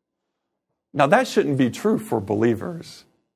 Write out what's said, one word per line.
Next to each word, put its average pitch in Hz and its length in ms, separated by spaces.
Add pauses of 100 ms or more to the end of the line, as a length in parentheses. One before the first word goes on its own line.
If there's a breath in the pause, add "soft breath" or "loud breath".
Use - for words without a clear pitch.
(920)
Now, 139 140
that 233 200
shouldn't 143 300
be 131 120
true 208 300
for 113 220
believers, 110 840 (320)